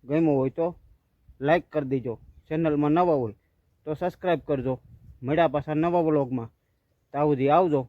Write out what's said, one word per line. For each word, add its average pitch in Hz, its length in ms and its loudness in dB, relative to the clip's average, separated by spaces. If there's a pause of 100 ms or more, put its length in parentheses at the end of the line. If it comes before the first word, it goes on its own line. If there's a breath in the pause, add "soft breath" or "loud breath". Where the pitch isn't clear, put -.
ગમ્યો 151 320 2
હોય 131 140 2
તો 165 260 -4 (640)
લાઈક 156 280 0
કરી 143 200 -4
દેજો, 123 300 -6 (280)
ચેનલમાં 151 440 0
નવા 170 240 2
હોય 117 180 -2 (520)
તો 151 100 -6
સબસ્ક્રાઈબ 175 520 -2
કરજો. 131 320 -2 (440)
મળ્યા 156 240 2
પાછા 143 260 -4
નવા 170 280 0
વ્લોગમાં, 135 480 -2 (640)
ત્યાં 143 160 0
સુધી 135 220 2
આવજો 147 400 2